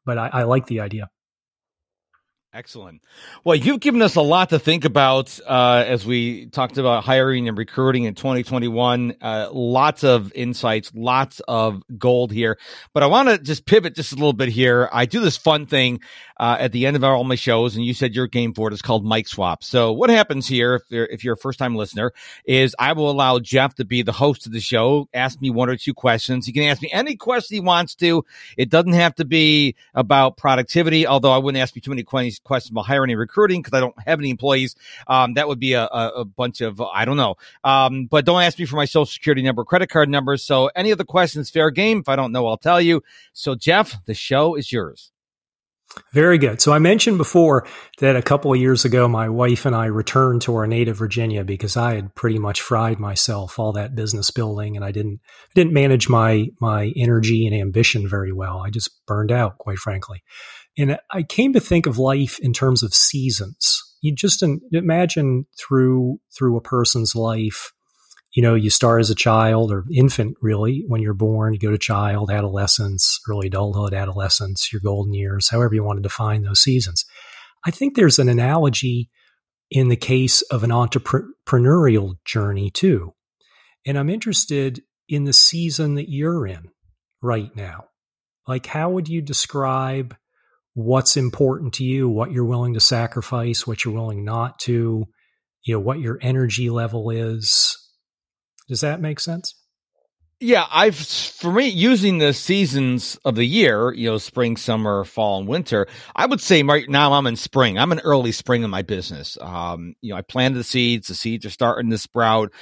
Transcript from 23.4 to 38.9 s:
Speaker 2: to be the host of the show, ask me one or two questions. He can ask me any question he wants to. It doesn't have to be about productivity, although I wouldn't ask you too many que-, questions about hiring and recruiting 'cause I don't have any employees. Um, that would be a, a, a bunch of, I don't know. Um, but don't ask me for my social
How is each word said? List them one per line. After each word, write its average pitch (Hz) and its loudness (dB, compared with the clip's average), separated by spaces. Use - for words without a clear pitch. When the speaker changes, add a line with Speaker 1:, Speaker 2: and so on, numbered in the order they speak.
Speaker 2:
to 123 -6
be 120 -2
the 107 -2
host 135 0
of 113 -14
the 113 -8
show, 127 0
ask 131 -4
me 131 -4
one 120 0
or 127 -4
two 127 -8
questions. 120 -2
He 123 -10
can 147 -2
ask 143 0
me 160 -10
any 254 -4
question 226 -4
he 202 -4
wants 175 0
to. 165 0
It 123 -2
doesn't 175 4
have 170 4
to 160 -4
be 151 4
about 131 2
productivity, 151 2
although 135 4
I 131 4
wouldn't 135 -2
ask - -6
you 117 -16
too 135 -12
many 123 -8
que-, 123 -4
questions 123 -4
about 110 -6
hiring 135 0
and 110 -2
recruiting 180 2
'cause - -8
I 131 4
don't 123 -2
have 156 0
any 143 -4
employees. 131 -2
Um, 127 2
that 147 0
would 135 -4
be 131 0
a, 113 2
a, 117 -4
a 113 -6
bunch 123 -6
of, 107 -6
I 101 -2
don't 139 0
know. 107 0
Um, 135 2
but 147 2
don't 175 4
ask 175 2
me 175 -4
for 135 -6
my 143 0
social 151 2